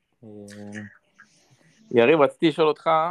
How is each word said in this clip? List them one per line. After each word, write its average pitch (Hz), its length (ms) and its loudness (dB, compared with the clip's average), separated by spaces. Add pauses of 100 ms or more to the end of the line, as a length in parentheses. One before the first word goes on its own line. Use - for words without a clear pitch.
(240)
אה, 110 40 -20 (1600)
יריב, 123 300 4
רציתי 139 280 0
לשאול 156 200 0
אותך, 151 220 -4 (200)